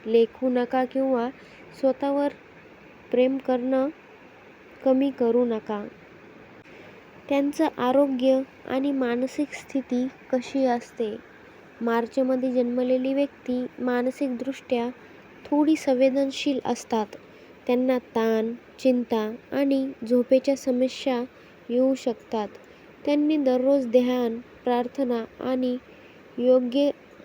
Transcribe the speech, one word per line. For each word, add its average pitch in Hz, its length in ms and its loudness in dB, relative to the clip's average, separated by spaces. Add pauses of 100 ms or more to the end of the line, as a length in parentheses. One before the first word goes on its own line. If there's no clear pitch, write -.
लेखू 226 420 2
नका 247 360 0
किंवा 254 440 -2 (520)
स्वतःवर 277 520 0 (760)
प्रेम 254 280 4
करणं 262 500 0 (960)
कमी 262 260 4
करू 247 340 2
नका. 220 400 -4 (1400)
त्यांचं 285 400 0 (100)
आरोग्य 262 640 2 (280)
आणि 277 240 -2
मानसिक 254 640 -2
स्थिती 254 520 -4 (240)
कशी 262 360 -2
असते? 240 480 -4 (680)
मार्चमध्ये 247 720 0
जन्मलेली 254 600 0
व्यक्ती 254 500 -2 (140)
मानसिकदृष्ट्या 247 1120 -4 (560)
थोडी 302 320 2
संवेदनशील 269 880 0
असतात. - 580 -4 (420)
त्यांना 254 320 2 (160)
ताण, 226 380 0 (280)
चिंता 240 480 0 (240)
आणि 269 340 0 (180)
झोपेच्या 247 520 2
समस्या 254 680 -2 (460)
येऊ 262 280 2
शकतात. 220 520 -6 (560)
त्यांनी 294 340 2
दररोज 262 500 2
ध्यान, 247 500 2 (260)
प्रार्थना 247 600 -2 (180)
आणि 254 340 -2 (600)
योग्य 254 520 2 (340)